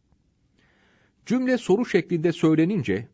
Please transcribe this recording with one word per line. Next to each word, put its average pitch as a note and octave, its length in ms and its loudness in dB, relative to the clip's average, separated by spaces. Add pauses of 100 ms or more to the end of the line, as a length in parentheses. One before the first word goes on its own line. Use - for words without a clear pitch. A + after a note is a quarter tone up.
(1300)
Cümle B3+ 320 0
soru A3 280 0
şeklinde E3+ 460 -2
söylenince, D#3 840 0